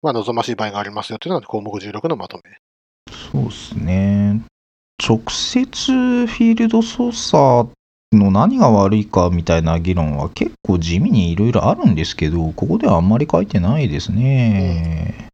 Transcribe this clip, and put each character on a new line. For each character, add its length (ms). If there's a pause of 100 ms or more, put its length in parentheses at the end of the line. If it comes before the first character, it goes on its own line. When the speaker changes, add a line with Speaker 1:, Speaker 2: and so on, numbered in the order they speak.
Speaker 1:
ま 80
あ、 20
望 220
ま 80
し 80
い 40
場 120
合 40
が 80
あ 40
り 80
ま 120
す 80
よ 60
っ 20
て 100
い 20
う 40
の 60
が 60
項 160
目 180
十 100
六 180
の 80
ま 120
と 160
め。 140 (760)
Speaker 2:
そ 60
う 100
っ 20
す 220
ね。 680 (640)
直 140 (100)
接 960
フ 0
ィ 260
ー 40
ル 120
ド 140
操 300
作 580 (420)
の 180
何 280
が 120
悪 260
い 100
か 240
み 140
た 140
い 40
な 180
議 140
論 240
は 120
結 220 (100)
構 160
地 220
味 100
に 220
い 40
ろ 100
い 60
ろ 140
あ 80
る 120
ん 80
で 100
す 100
け 160
ど、 220
こ 140
こ 120
で 80
は 100
あ 20
ん 100
ま 100
り 120
書 120
い 40
て 140
な 200
い 80
で 120
す 120
ね。 1040
Speaker 1:
う 40
ん。 120